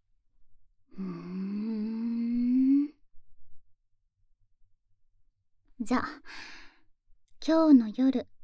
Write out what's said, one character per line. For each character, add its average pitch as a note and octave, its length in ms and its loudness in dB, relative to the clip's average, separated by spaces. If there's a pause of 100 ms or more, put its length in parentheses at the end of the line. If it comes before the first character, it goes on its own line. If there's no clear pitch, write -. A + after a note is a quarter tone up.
(1000)
う G3 40 -6
ー - 20 -8
ん。 A3+ 1800 0 (3000)
じ G#3+ 140 -2
ゃ - 40 4
あ、 - 80 -4 (1400)
今 D#4+ 260 6
日 C4 60 12
の A3 160 0
夜、 B3+ 320 0 (160)